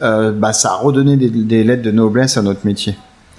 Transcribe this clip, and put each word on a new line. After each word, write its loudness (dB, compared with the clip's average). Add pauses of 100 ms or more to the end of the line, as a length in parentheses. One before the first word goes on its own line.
euh, 0
bah, -2
ça 0
a -2
redonné 2
des, 2
des 0
lettres 0
de -2
noblesse 0
à 0
notre -2
métier. -4 (440)